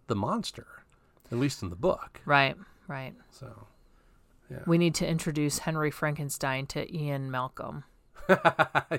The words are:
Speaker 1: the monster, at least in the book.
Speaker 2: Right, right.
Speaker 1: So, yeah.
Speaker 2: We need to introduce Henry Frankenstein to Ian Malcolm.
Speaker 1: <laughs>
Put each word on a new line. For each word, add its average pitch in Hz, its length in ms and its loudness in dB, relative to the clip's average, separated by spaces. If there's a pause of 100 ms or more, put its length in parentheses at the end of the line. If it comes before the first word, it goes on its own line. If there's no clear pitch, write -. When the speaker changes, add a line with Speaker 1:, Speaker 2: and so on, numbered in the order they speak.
Speaker 1:
the 110 100 0
monster, - 680 -4 (480)
at 117 60 -2
least 135 240 0
in 90 80 -4
the 87 60 -10
book. - 500 -2
Speaker 2:
Right, 139 300 4 (300)
right. 135 280 -10 (160)
Speaker 1:
So, - 360 -18 (840)
yeah. 127 160 -10
Speaker 2:
We 170 120 6
need 170 180 4
to 175 120 0
introduce 151 520 0
Henry 156 300 0
Frankenstein 139 800 -4
to - 260 -6
Ian 139 360 -2
Malcolm. 131 580 -6
Speaker 1:
<laughs> - 60 -20 (1040)